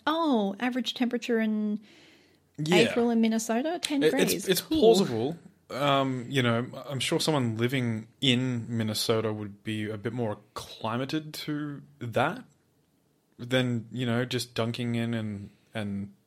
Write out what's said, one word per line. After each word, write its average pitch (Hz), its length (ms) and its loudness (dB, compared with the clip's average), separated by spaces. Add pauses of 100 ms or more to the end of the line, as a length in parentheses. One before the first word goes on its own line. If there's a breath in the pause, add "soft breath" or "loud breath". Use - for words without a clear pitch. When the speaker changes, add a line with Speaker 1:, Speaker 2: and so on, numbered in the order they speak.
Speaker 1:
"Oh, 277 520 2
average 247 360 -2
temperature 240 440 0
in 214 400 0 (760 soft breath)
Speaker 2:
Yeah. 156 200 2
Speaker 1:
April 233 340 4
in 226 100 2
Minnesota, 226 600 0
ten 285 180 0
Speaker 2:
It, 202 140 6
it's, 269 160 4
Speaker 1:
degrees. 180 160 -2
Speaker 2:
it's 185 140 2
Speaker 1:
Cool." 320 180 0
Speaker 2:
plausible. 170 580 4 (320)
Um, 135 600 0
you 135 120 2
know, 120 240 2 (240)
I'm 139 100 -4
sure 160 200 0
someone 127 380 2
living 120 500 0 (140)
in 123 460 2
Minnesota 110 640 0
would 104 320 -8
be 107 240 -4
a 107 120 -6
bit 113 140 -4
more 113 260 -4 (160)
acclimated 139 760 -6 (140)
to 147 380 -6 (160)
that 123 440 -2 (960)
than, 120 540 0
you 123 160 -4
know, 120 180 2
just 120 300 -6
dunking 117 400 -2
in 117 180 -2
and, 104 380 -6 (240)
and 101 360 -6 (160)